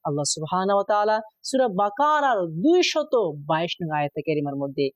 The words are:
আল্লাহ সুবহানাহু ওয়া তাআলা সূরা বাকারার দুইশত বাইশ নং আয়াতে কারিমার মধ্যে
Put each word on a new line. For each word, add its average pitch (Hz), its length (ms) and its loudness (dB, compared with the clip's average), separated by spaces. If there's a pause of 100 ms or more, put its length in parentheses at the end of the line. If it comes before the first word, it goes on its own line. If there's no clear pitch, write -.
আল্লাহ 147 240 -2
সুবহানাহু 185 480 -2
ওয়া 202 120 2
তাআলা 214 320 2 (240)
সূরা 262 240 0
বাকারার 208 760 2
দুইশত 294 720 2 (300)
বাইশ 160 360 -2
নং 156 140 -2
আয়াতে 147 260 -2
কারিমার 147 340 -2
মধ্যে 139 400 -2